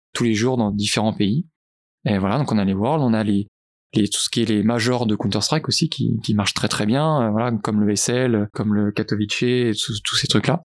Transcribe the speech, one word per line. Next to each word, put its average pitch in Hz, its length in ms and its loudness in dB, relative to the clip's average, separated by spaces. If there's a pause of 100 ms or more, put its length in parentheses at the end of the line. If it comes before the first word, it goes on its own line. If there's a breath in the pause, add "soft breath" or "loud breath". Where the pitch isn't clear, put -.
(140)
tous - 80 -2
les 117 120 2
jours 123 220 0
dans 110 140 0
différents 104 420 0
pays. 107 360 0 (560)
Et 104 140 2
voilà, 98 200 0
donc 147 140 -2
on 113 60 2
a 101 60 2
les 98 100 0
Worlds, 131 300 0
on 117 80 2
a 110 120 0
les, 101 240 0 (460)
les, 101 140 2
tout - 120 -4
ce - 100 -4
qui 117 120 0
est - 20 2
les 107 180 0
majors 117 440 0
de 107 100 0
Counter-Strike 101 520 -2
aussi, 151 200 0
qui, 113 340 -2
qui 113 120 -2
marchent 101 200 0
très, - 140 -2
très - 180 -2
bien, 143 360 2
euh, 110 80 0
voilà, 117 220 0
comme 110 280 -2
le 104 120 4
S - 160 -2
L, 120 440 2
comme 104 220 0
le 104 180 0
Katowice, 104 500 -2
et 123 300 2
tous, 104 300 -4
tous - 140 -6
ces - 120 0
trucs-là. - 380 2